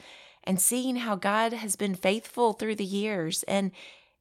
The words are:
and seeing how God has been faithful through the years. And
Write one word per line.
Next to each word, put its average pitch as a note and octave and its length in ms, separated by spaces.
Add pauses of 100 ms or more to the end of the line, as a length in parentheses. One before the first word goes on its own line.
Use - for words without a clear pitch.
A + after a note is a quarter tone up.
(440)
and F#3+ 160
seeing B3+ 360
how A#3 180
God G#3+ 400
has A3 220
been G3+ 180
faithful A3 580
through G#3+ 220
the G#3 100
years. G3 600
And G3 260 (500)